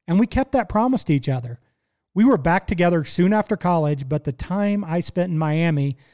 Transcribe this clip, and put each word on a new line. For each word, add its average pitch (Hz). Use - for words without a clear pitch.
and 175
we 233
kept 262
that 247
promise 233
to 156
each 139
other. 120
We 208
were 254
back 165
together 175
soon 180
after 214
college, 151
but 147
the 147
time 202
I 165
spent 180
in 156
Miami 151